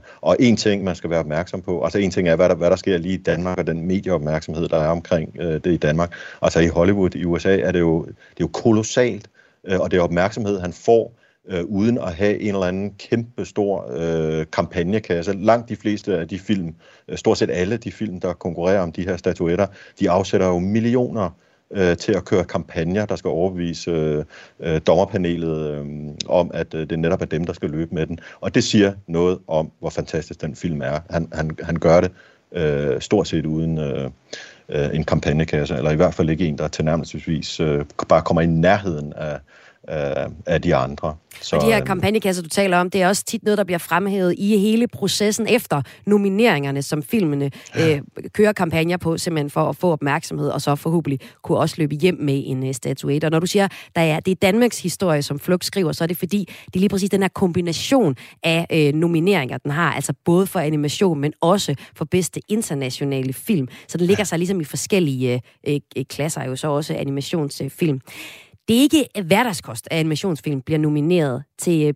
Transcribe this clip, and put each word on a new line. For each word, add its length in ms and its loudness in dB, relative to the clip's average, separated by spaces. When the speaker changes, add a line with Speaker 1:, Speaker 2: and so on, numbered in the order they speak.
Speaker 1:
Og 180 4
en 180 6
ting, 260 0
man 120 -2
skal 140 -6
være 100 0
opmærksom 420 -4
på, 220 -4
altså 160 0
en 120 2
ting 160 0
er, 80 6
hvad 140 6
der, 60 4
hvad 140 2
der 60 4
sker 220 0
lige 160 -4
i 100 0
Danmark, 340 -2
og 100 -2
den 200 -4
medieopmærksomhed, 800 -2
der 100 0
er 100 2
omkring, 520 -2
øh, 140 -2
det 140 -4
i 100 4
Danmark. 360 0
Altså 180 2
i 80 6
Hollywood 480 2
i 100 -4
U 120 0
S 80 -6
A 140 4
er 120 0
det 80 2
jo, 260 2
det 60 -14
er 20 -20
jo 80 -2
kolossalt, 800 0
øh, 120 0
og 120 -2
det 60 4
er 40 4
opmærksomhed, 580 0
han 140 -6
får, 400 2
øh, 140 -2
uden 340 2
at 180 -6
have 240 0
en 140 -2
eller 140 0
anden 260 -4
kæmpestor, 1040 -4
øh, 540 -2
kampagnekasse. 840 -2
Langt 360 2
de 60 -6
fleste 420 -2
af 100 -6
de 120 -8
film, 360 -2
øh, 100 -10
stort 200 2
set 140 0
alle 260 0
de 140 -10
film, 280 -8
der 140 -4
konkurrerer 480 0
om 100 -2
de 120 -6
her 140 -4
statuetter, 500 0
de 100 2
afsætter 380 2
jo 120 2
millioner, 720 0
øh, 260 2
til 140 -2
at 140 0
køre 180 2
kampagner, 640 -2
der 100 -4
skal 140 -6
overbevise, 640 -2
øh, 340 0
øh, 280 -2
dommerpanelet, 840 0
øh, 140 -8
om, 280 2
at, 200 -6
øh, 160 -6
det 100 -2
netop 220 0
er 40 -4
dem, 200 -4
der 80 -4
skal 160 -6
løbe 260 -6
med 120 -2
den. 120 -8
Og 140 -2
det 80 4
siger 300 4
noget 400 0
om, 320 -2
hvor 100 -6
fantastisk 520 -6
den 140 -6
film 260 -4
er. 180 -4
Han, 240 -4
han, 300 -4
han 120 -4
gør 260 6
det, 100 0
øh, 500 0
stort 260 2
set 180 -2
uden, 320 -2
øh, 340 -4
øh, 260 -2
en 80 0
kampagnekasse, 720 0
eller 160 0
i 40 0
hvert 180 4
fald 160 0
ikke 180 0
en, 100 -2
der 100 -2
tilnærmelsesvis, 920 -4
øh, 260 0
bare 120 6
kommer 200 2
i 40 4
nærheden 680 2
af, 260 -8
af, 440 -4
af 160 2
de 140 2
andre. 400 -2
Så, 140 -4
Speaker 2:
Og 60 4
de 60 4
her 140 4
Speaker 1:
øh, 60 -4
Speaker 2:
kampagnekasser, 560 0
du 60 -14
taler 280 2
om, 120 2
det 120 0
er 60 4
også 160 2
tit 200 -6
noget, 140 2
der 60 2
bliver 140 -2
fremhævet 600 0
i 200 2
hele 300 4
processen 600 -2
efter 340 0
nomineringerne, 760 2
som 220 -4
filmene, 480 0
Speaker 1:
Ja. 200 4
Speaker 2:
øh, 60 -4
kører 200 4
kampagner 440 0
på, 200 -2
simpelthen 320 -2
for 200 0
at 60 -4
få 160 2
opmærksomhed, 580 -2
og 120 -2
så 140 0
forhåbentlig 440 0
kunne 160 0
også 200 0
løbe 180 0
hjem 240 2
med 260 0
en, 220 -2
øh, 60 -4
statuette. 520 -2
Og 60 0
når 80 2
du 60 0
siger, 220 2
der 60 2
er, 180 2
det 120 0
er 40 0
Danmarks 460 2
historie, 400 0
som 180 -6
Flugt 260 0
skriver, 260 0
så 120 -4
er 40 2
det 100 -6
fordi, 320 -2
det 100 -8
er 40 0
lige 100 4
præcis 200 0
den 120 2
her 80 4
kombination 840 2
af, 300 2
øh, 260 4
nomineringer, 580 2
den 140 -4
har, 220 0
altså 200 -4
både 220 4
for 120 -4
animation, 600 0
men 220 -2
også 340 2
for 100 -6
bedste 440 -2
internationale 840 -2
film. 340 0
Så 100 -4
den 80 2
ligger 160 4
Speaker 1:
Ja. 40 -2
Speaker 2:
sig 120 -2
ligesom 240 0
i 20 -4
forskellige, 800 0
øh, 120 0
øh, 80 -2
klasser, 380 -6
jo 120 -6
så 120 -6
også 260 -2
animationsfilm. 1080 -2
Det 100 4
er 40 6
ikke 420 2
hverdagskost, 680 0
at 80 0
animationsfilm 640 -2
bliver 160 -2
nomineret 640 2
til, 300 2
øh, 80 2